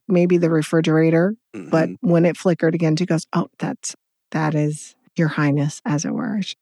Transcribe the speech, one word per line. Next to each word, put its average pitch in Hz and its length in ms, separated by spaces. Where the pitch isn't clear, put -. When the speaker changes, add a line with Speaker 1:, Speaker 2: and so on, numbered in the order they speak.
Speaker 1:
maybe 180 280
the 170 140
refrigerator, 160 840
but 160 340
Speaker 2:
Mm-hmm. 175 220
Speaker 1:
when 170 160
it 160 100
flickered 165 380
again, 165 220
she 180 100
goes, 165 260
"Oh, 175 140
that's, - 360
that 156 220
is 151 400
your 165 120
highness, 147 580
as 151 180
it - 80
were." - 300
Sh-, - 200